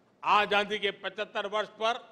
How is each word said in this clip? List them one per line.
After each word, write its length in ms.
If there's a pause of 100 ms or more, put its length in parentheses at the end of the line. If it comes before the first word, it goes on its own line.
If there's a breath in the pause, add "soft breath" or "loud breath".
(240)
आजादी 560
के 120
पचहत्तर 560
वर्ष 200
पर 320 (120)